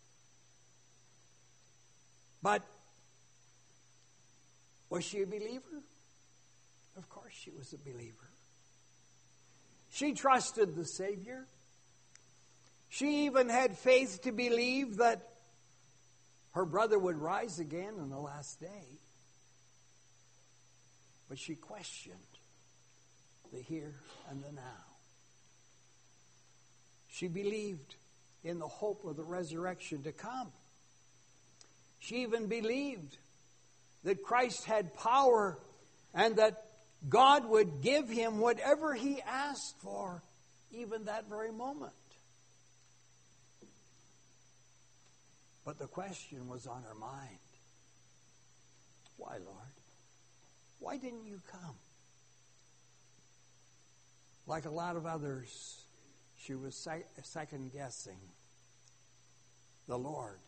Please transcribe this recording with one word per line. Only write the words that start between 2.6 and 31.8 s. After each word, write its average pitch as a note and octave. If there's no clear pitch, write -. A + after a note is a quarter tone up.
was F3
she G3+
a G3
believer? B3
Of F#3
course G3+
she -
was C#3
a D3
believer. A#2+
She C#4
trusted A3+
the E3
Savior. G#3
She D4
even B3+
had A#3
faith B3+
to B3+
believe A#3+
that A3+
her F#3
brother G#3
would F3+
rise F3
again F3+
on C#3
the C3+
last C#3+
day. D#3+
But C#3
she -
questioned -
the B2+
here D3+
and C#3
the C#3+
now. B2+
She -
believed G3+
in E3+
the D#3
hope G3+
of D#3
the D#3
resurrection E3+
to D#3
come. A#3+